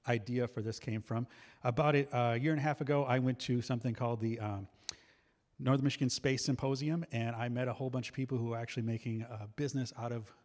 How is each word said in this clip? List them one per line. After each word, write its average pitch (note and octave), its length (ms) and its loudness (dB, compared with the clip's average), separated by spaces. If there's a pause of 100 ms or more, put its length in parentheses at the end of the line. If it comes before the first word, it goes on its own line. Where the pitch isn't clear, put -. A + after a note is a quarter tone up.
idea A#2+ 400 0
for A2+ 160 -6
this A2 160 -4
came A2 240 -4
from. A#2+ 240 -2 (380)
About D3 320 4
a, C#3 200 2
uh, A#2+ 180 4
year C#3+ 180 2
and D3 80 2
a - 20 -2
half D3+ 180 0
ago, C#3+ 220 2
I B2+ 160 4
went B2+ 220 2
to B2 220 2
something A#2+ 320 0
called A#2 260 0
the, A2+ 180 0
um, G2+ 300 -4 (880)
Northern C3+ 240 4
Michigan C#3 260 2
Space C3 360 0
Symposium, C#3+ 680 0
and A#2 240 0
I A#2+ 140 -2
met B2 180 0
a A#2+ 60 0
whole C3 180 -4
bunch B2+ 200 -4
of - 40 -20
people C3 240 -2
who A#2 120 0
were A#2 80 -2
actually A#2 260 -4
making A2+ 380 -2
a G#2+ 340 -10
business C3+ 420 -2
out A#2 140 -4
of A2+ 200 -8 (120)